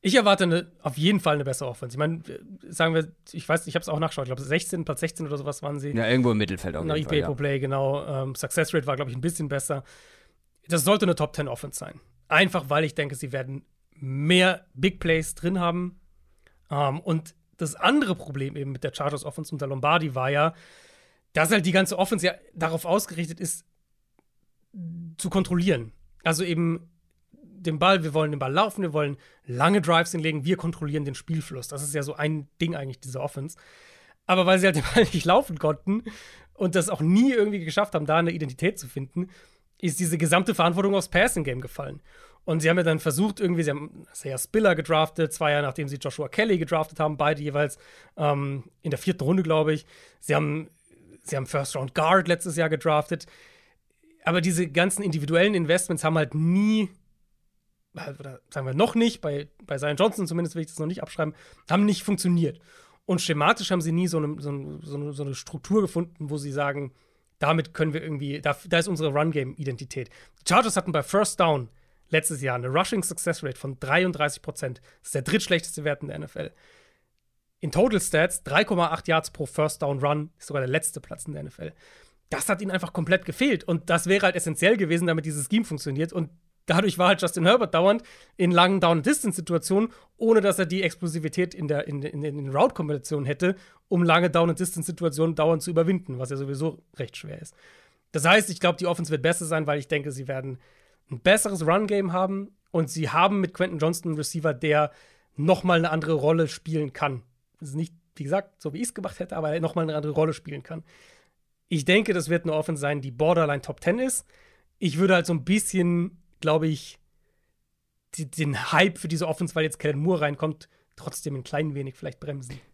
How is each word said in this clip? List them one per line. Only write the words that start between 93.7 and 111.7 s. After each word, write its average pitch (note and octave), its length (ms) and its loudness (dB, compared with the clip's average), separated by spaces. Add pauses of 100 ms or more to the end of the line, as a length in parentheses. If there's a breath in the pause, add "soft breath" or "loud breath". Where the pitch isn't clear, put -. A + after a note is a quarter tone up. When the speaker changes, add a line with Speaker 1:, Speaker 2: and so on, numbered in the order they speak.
Speaker 1:
um F3 140 2
lange E3+ 280 6
Down-and-Distance-Situationen E3 1040 0
dauernd D#3 280 2
zu F3+ 80 -6
überwinden, E3 480 0
was B2+ 120 -6
ja C#3+ 60 -6
sowieso C#3 460 -6 (140)
recht - 200 -10
schwer - 240 -14
ist. - 140 -18 (580 soft breath)
Das D3 120 -2
heißt, G3+ 260 6
ich F3 100 -8
glaub, F3 180 2
die F3+ 80 -2
Offense E3+ 240 -2
wird D3+ 120 -2
besser E3+ 240 0
sein, D#3 200 -2
weil D3+ 120 0
ich C3+ 100 -10
denke, D3 240 -2
sie C3 160 -10
werden C3 300 -6 (520 soft breath)
ein B2+ 100 -10
besseres G3 460 4
Run-Game G3 480 2
haben G3 420 -2 (140)
und E3 180 0
sie D#3 220 -2
haben F#3+ 320 4
mit F3+ 100 -2
Quentin F#3 260 -2
Johnston E3 340 0
einen D3+ 60 -4
Receiver, D3+ 360 -2
der D3 360 2 (460 soft breath)
noch F3 260 2
mal F3+ 160 4
eine E3 120 2
andere D#3+ 240 0
Rolle D#3 340 2
spielen D3+ 460 -6
kann. C3 280 -4 (380)
Das D3+ 80 -14
ist C3+ 60 -12
nicht, D#3+ 200 -6 (220)
wie D3 80 -10
gesagt, F#3 380 -4
so D3 100 -6
wie E3+ 80 -8
ich's A#3+ 140 -6
gemacht - 240 -10
hätte, - 180 -8
aber D#3 240 -2
noch E3 140 -4
mal F3 80 0
eine D#3 140 -2
andere D3+ 180 -4
Rolle D#3 180 2
spielen C#3+ 300 -12
kann. E3 200 -14 (880 soft breath)
Ich D3+ 160 -2